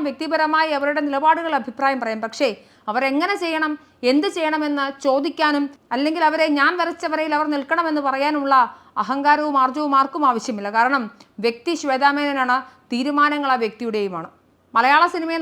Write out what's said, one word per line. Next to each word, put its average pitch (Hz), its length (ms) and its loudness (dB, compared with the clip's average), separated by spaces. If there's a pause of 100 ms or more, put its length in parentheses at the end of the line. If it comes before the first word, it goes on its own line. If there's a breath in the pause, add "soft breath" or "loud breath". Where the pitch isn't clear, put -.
വ്യക്തിപരമായി 311 720 0
അവരുടെ 294 280 0
നിലപാടുകൾ 311 520 2
അഭിപ്രായം 269 440 -2
പറയാം. 220 220 -6
പക്ഷേ 233 240 -2 (420 soft breath)
അവരെങ്ങനെ 277 520 0
ചെയ്യണം, 311 300 -2 (380 soft breath)
എന്ത് 302 240 2
ചെയ്യണമെന്ന് 302 500 -2 (200)
ചോദിക്കാനും 285 600 0 (280)
അല്ലെങ്കിൽ 320 360 0
അവരെ 320 180 0 (120)
ഞാൻ 294 120 4 (100)
വരച്ച 339 300 -4
വരയിൽ 311 280 -2
അവർ 311 160 0
നിൽക്കണമെന്ന് 311 520 -2
പറയാനുമുള്ള 277 480 0 (480 loud breath)
അഹങ്കാരവും 285 600 2
ആർജവും 277 360 0
ആർക്കും 277 320 0
ആവശ്യമില്ല. 214 380 -4 (100)
കാരണം 254 260 2 (400 loud breath)
വ്യക്തി 233 280 -2 (100)
ശ്വേതാ 277 340 2
മേനോനാണ്, 269 400 0 (360 loud breath)
തീരുമാനങ്ങൾ 285 600 0
ആ - 80 -4
വ്യക്തിയുടെയുമാണ്. 208 640 -4 (480)
മലയാള 277 260 6 (100)
സിനിമയെ 330 280 -4